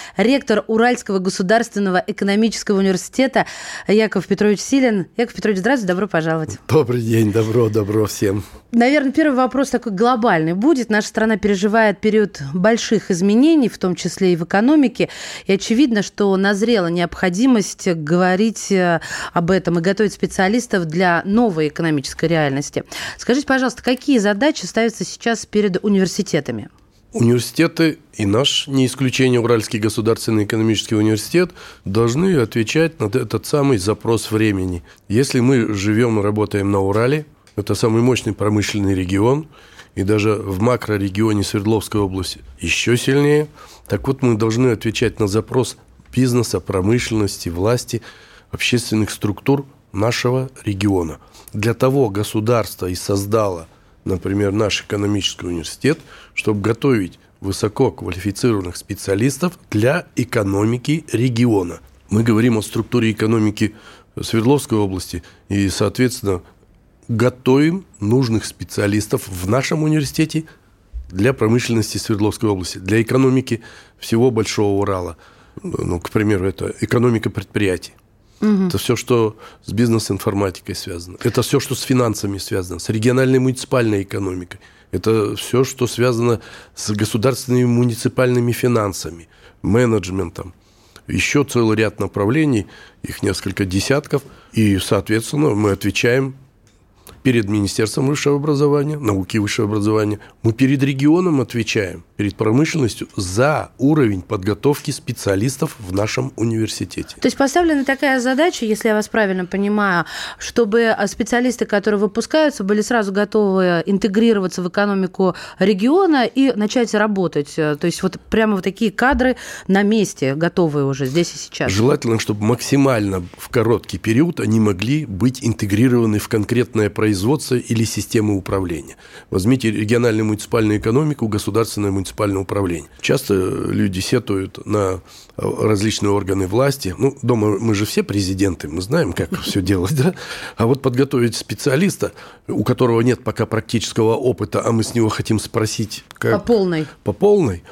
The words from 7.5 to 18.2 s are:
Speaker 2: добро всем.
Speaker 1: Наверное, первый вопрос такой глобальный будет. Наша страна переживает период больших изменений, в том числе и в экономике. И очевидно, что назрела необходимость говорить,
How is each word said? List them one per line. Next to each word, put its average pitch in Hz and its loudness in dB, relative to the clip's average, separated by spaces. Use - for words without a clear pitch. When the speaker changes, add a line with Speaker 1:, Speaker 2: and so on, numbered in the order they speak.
Speaker 2:
добро 107 0
всем. 101 -2
Speaker 1:
Наверное, 262 2
первый 302 2
вопрос 254 0
такой 240 -4
глобальный 202 2
будет. 247 2
Наша 214 2
страна 220 0
переживает 202 2
период 214 2
больших 208 2
изменений, 220 4
в - -8
том 185 -2
числе 180 0
и 170 2
в 170 -4
экономике. 247 2
И 190 0
очевидно, 220 2
что 196 0
назрела 202 2
необходимость 185 0
говорить, 180 0